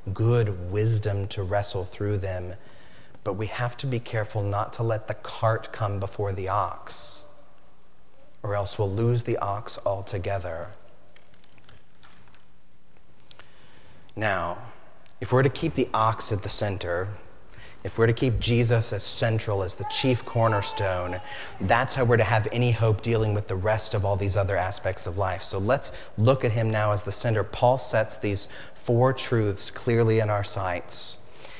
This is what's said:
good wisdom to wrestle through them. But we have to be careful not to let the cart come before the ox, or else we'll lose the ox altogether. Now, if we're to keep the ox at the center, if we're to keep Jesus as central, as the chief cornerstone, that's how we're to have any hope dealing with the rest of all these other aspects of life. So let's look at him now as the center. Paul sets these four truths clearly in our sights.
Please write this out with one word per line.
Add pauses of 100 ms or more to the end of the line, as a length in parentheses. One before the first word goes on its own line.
(140)
good
wisdom
to
wrestle
through
them. (680)
But
we
have
to
be
careful
not
to
let
the
cart
come
before
the
ox, (1160)
or
else
we'll
lose
the
ox
altogether. (3500)
Now, (640)
if
we're
to
keep
the
ox
at
the
center, (760)
if
we're
to
keep
Jesus
as
central,
as
the
chief
cornerstone, (380)
that's
how
we're
to
have
any
hope
dealing
with
the
rest
of
all
these
other
aspects
of
life.
So
let's (260)
look
at
him
now
as
the
center.
Paul
sets
these (260)
four
truths
clearly
in
our
sights. (400)